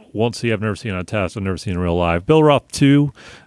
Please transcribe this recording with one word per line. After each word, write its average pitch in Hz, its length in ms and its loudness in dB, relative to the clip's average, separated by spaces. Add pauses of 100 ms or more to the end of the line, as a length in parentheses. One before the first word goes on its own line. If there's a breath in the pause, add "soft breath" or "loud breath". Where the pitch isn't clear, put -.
(120)
won't 107 240 -2
see, 117 160 -2
I've 98 80 -4
never 107 160 -4
seen 107 160 -8
on 90 80 -4
a 85 40 -8
test, 98 320 -4
I've 101 60 -6
never 95 140 -2
seen 90 180 -6
in 87 60 -4
real 87 160 0
life. 87 280 0
Billroth 151 460 2
two, 143 420 2 (340 loud breath)